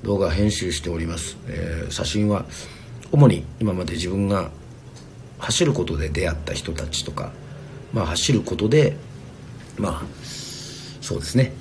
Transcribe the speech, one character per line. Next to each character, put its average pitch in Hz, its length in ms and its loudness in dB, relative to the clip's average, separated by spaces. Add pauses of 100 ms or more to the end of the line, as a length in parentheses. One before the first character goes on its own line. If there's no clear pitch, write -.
動 101 120 4
画 95 140 4
編 101 200 4
集 90 220 -2
し 76 80 -2
て 85 80 -6
お 85 100 -2
り 82 80 -2
ま 82 120 -4
す。 - 180 -8 (100)
え 76 400 -4
ー、 - 60 -6
写 67 140 -2
真 104 240 2
は、 98 160 2 (640)
主 143 160 12
に 98 160 4 (160)
今 104 140 2
ま 90 100 -2
で 78 80 -4
自 82 160 -2
分 98 200 2
が 98 220 2 (880)
走 - 280 2
る 147 80 4
こ - 100 2
と - 140 -2
で 76 100 0
出 85 200 0
会 78 60 0
っ 76 120 -6
た 76 80 -6
人 - 180 -6
た 71 140 -6
ち - 180 -4
と - 80 -6
か、 - 180 -6 (640)
ま 107 100 2
あ、 85 40 0
走 85 260 2
る 107 80 6
こ - 160 -4
と 104 140 2
で、 147 260 6 (800)
ま 80 260 -2
あ、 - 220 -12 (760)
そ - 140 -4
う - 40 -4
で - 60 -6
す 92 100 0
ね。 127 240 4